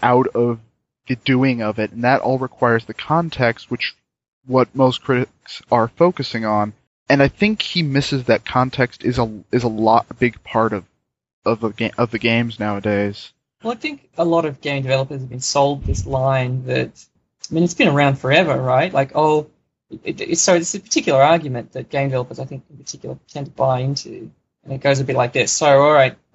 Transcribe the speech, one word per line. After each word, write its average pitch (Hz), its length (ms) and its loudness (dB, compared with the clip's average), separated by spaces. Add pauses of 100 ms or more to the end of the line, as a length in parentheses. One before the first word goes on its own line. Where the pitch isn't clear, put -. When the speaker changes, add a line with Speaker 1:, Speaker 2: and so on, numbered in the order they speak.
Speaker 1:
out 123 260 4
of 117 300 -2 (500)
the 127 80 -2
doing 127 460 0
of 107 160 -2
it, 107 140 -4
and 117 120 -6
that 127 160 4
all 131 180 -2
requires 120 460 0
the - 100 -14
context, 151 760 -2
which - 240 -6 (520)
what 127 280 2
most 127 280 2
critics - 680 -4
are 117 180 2
focusing 123 560 -2
on. 107 280 0 (360)
And 139 140 4
I 139 60 6
think 208 320 -2
he - 220 -4
misses 139 420 -2
that 113 200 2
context 127 600 -2
is 123 140 -2
a, 107 320 -4
is 123 140 0
a 120 40 0
lot, 110 420 2
a - 40 -16
big 120 300 -2
part 113 280 0
of, 95 120 -8 (600)
of 110 160 0
the 113 100 -2
ga-, 110 280 -6
of 117 120 0
the 113 80 -6
games 117 400 -2
nowadays. 101 720 -4 (300)
Speaker 2:
Well, 226 100 -6
I 247 40 -6
think 285 400 -10
a 170 80 0
lot 170 200 2
of 147 160 -6
game 143 220 -4
developers 135 380 -2
have 131 100 -12
been 127 100 -12
sold 143 440 0
this - 220 -2
line 131 600 0
that, 127 240 -4 (600)
I - 40 -6
mean, 160 100 2
it's 170 100 -2
been 240 140 2
around 143 300 2
forever, 143 420 2
right? 131 320 0
Like, 139 220 0
oh, 151 340 2 (560)
it, - 160 -8
it, - 180 -4
so - 160 2
it's 175 200 -2
a 202 60 -8
particular - 420 0
argument 147 500 0
that 127 180 -12
game 139 180 -2
developers, 127 300 -6
I 131 60 -8
think, 135 260 -14
in 139 80 -20
particular, 135 400 -14 (100)
tend 143 180 -10
to - 60 -18
buy 131 280 0
into, 131 500 -6 (340)
and 151 80 -12
it 131 80 -8
goes 139 200 2
a 135 40 0
bit 131 120 -2
like 123 160 0
this. 120 200 0
So, - 140 0
all 143 260 6
right, 135 240 4 (180)